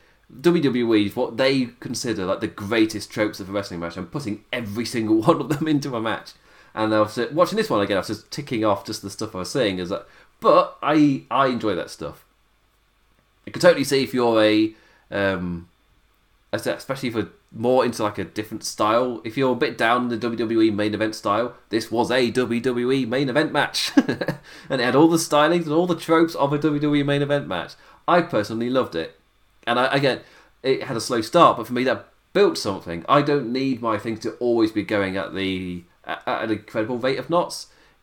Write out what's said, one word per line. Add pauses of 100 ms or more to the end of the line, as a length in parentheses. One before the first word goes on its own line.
(420)
W
W
E,
what
they (100)
consider,
like,
the
greatest
tropes
of
a
wrestling
match
and
putting
every
single
<laughs>
one
of
them
into
a
match. (420)
And
I
was,
uh,
watching
this
one
again,
I
was
just
ticking
off
just
the
stuff
I
was
saying.
Is
that, (360)
but
I,
I
enjoy
that
stuff. (1200)
I
can
totally
see
if
you're
a, (340)
um, (840)
I
said,
especially
if
you're (220)
more
into,
like,
a
different
style.
If
you're
a
bit
down
in
the
W
W
E
main
event
style, (140)
this
was
a
W
W
E
main
event
match.
<laughs> (680)
And
it
had
all
the
stylings
and
all
the
tropes
of
a
W
W
E
main
event
match. (300)
I
personally
loved
it. (480)
And
I,
again, (400)
it
had
a
slow
start,
but
for
me
that (260)
built
something.
I
don't
need
my
things
to
always
be
going
at
the, (200)
at,
at
an
incredible
rate
of
knots (360)